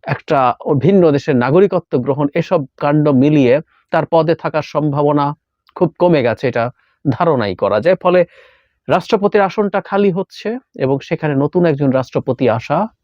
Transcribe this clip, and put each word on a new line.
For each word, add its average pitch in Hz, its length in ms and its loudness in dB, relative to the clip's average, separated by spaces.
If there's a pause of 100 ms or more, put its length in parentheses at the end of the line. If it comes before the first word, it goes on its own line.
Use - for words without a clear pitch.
একটা, 147 360 -2 (200)
ও 156 160 -4
ভিন্ন 175 360 2
দেশের 139 240 -2
নাগরিকত্ব 170 600 0
গ্রহণ, 135 360 -2
এসব 170 280 -2 (160)
কাণ্ড 147 320 0
মিলিয়ে 139 460 4 (360)
তার 160 140 0
পদে 165 300 2
থাকার 156 380 -6
সম্ভাবনা 147 520 0 (500)
খুব 170 140 0 (100)
কমে 170 240 4
গেছে, 113 240 -2
এটা 120 180 -2 (400)
ধারণাই 127 500 0
করা 101 260 -2
যায়। 180 200 2
ফলে 180 200 2 (680)
রাষ্ট্রপতির 196 540 0
আসনটা 196 400 -2
খালি 202 300 0
হচ্ছে 190 380 -8 (300)
এবং 135 200 0
সেখানে 156 360 -4
নতুন 147 300 0
একজন 143 260 0
রাষ্ট্রপতি 131 580 -2
আসা 143 380 -2 (160)